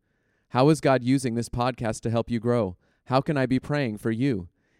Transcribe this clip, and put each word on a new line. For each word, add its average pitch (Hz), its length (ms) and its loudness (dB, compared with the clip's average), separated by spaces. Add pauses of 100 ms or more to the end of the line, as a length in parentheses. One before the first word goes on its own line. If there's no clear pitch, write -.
(500)
How 131 200 4
is 160 120 2
God 131 220 2
using 127 320 0
this 117 140 -4
podcast 123 520 -4
to 117 80 -4
help 113 220 -2
you 117 80 -2
grow? 113 360 0 (280)
How 127 180 0
can 151 160 -2
I 131 80 2
be 127 140 2
praying 135 400 -4
for 120 100 -4
you? 113 400 -2 (300)